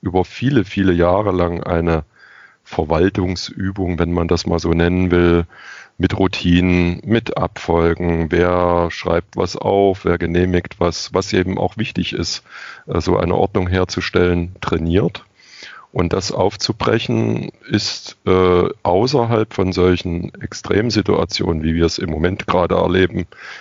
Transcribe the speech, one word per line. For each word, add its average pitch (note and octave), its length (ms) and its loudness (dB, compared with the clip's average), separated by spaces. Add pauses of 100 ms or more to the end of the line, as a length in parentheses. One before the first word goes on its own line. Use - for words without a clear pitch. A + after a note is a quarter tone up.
über F2+ 220 0
viele, B2+ 400 0
viele F#2+ 280 0
Jahre F2+ 380 2
lang F2 320 0
eine E2+ 420 0 (600)
Verwaltungsübung, F2+ 1300 -2
wenn E2+ 140 0
man E2+ 160 0
das E2+ 180 0
mal F2 120 0
so E2+ 160 -2
nennen F2 360 2
will, E2+ 360 4 (520)
mit F2+ 200 0
Routinen, F2+ 840 2
mit A2+ 320 -2
Abfolgen, E2+ 920 0
wer F2 600 2
schreibt - 460 -4
was F#2 200 -2
auf, G2 480 2
wer F2 140 2
genehmigt F2 600 0
was, - 340 -2
was F#2+ 200 -2
eben F#2 260 0
auch - 180 -4
wichtig - 360 -4
ist, - 300 -6 (440)
äh, E2 140 -2
so F#2 160 0
eine F#2 180 0
Ordnung F#2+ 320 0
herzustellen, F2+ 920 0
trainiert. E2+ 640 -2 (680)
Und F2 200 -2
das G2 180 -2
aufzubrechen A2+ 1200 -2 (180)
ist, - 560 -4
äh, F2+ 440 4 (160)
außerhalb A2+ 680 0
von F#2 200 -2
solchen F2+ 680 0
Extremsituationen, F#2 1200 -2
wie D#2+ 100 0
wir E2 120 2
es E2 120 -2
im - 120 -6
Moment E2 360 -2
gerade F2+ 300 2
erleben, F2+ 500 0 (340)